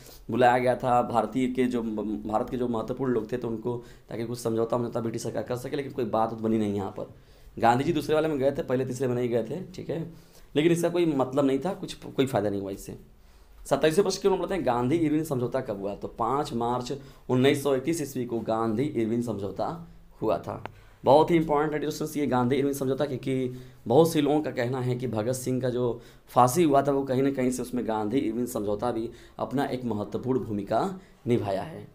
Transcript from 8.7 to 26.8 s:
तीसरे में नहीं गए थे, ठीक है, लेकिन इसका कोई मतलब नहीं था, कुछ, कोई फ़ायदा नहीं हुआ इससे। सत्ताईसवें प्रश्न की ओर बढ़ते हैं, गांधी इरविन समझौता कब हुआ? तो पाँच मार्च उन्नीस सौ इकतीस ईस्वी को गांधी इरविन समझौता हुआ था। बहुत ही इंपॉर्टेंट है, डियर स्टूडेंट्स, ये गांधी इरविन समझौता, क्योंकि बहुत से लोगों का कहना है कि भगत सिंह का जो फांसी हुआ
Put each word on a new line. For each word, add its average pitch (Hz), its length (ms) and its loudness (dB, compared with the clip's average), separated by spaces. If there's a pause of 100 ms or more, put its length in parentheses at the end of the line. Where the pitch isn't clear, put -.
तीसरे 127 240 -4
में 123 60 0
नहीं 123 140 0
गए 113 160 0
थे, 143 200 -8
ठीक - 260 -12
है, 160 220 -6 (440)
लेकिन 160 160 6
इसका 170 160 2
कोई 175 180 2
मतलब 135 380 2
नहीं 135 140 4
था, 180 160 -2
कुछ, - 200 -10
कोई - 320 -2
फ़ायदा 104 240 0
नहीं 98 100 -2
हुआ 98 100 -6
इससे। - 500 -14 (460)
सत्ताईसवें 160 360 4
प्रश्न 196 200 0
की 196 60 4
ओर 190 100 2
बढ़ते 170 160 -2
हैं, 151 120 -2
गांधी 123 300 2
इरविन 156 280 2
समझौता 127 360 -2
कब 107 200 -6
हुआ? 101 140 -4
तो - 140 -10
पाँच 127 440 -2
मार्च 120 400 -2 (360)
उन्नीस 131 340 4
सौ 139 120 4
इकतीस 160 280 -2
ईस्वी 131 220 -6
को 117 160 -4
गांधी 113 420 0
इरविन 120 400 0
समझौता 101 680 -6 (340)
हुआ 104 160 0
था। 107 260 -10 (400)
बहुत 151 260 8
ही 170 60 4
इंपॉर्टेंट 156 360 2
है, 151 60 -2
डियर 147 140 -2
स्टूडेंट्स, 151 240 -6
ये 147 100 0
गांधी 123 300 2
इरविन 139 180 0
समझौता, 135 320 -2
क्योंकि 131 460 -4 (360)
बहुत 160 240 6
से 156 80 2
लोगों 147 200 4
का 143 100 -4
कहना 123 300 -2
है 123 160 0
कि 123 100 -6
भगत 110 260 -2
सिंह 127 280 -2
का 123 100 0
जो 120 300 -2 (280)
फांसी 127 340 6
हुआ 139 200 6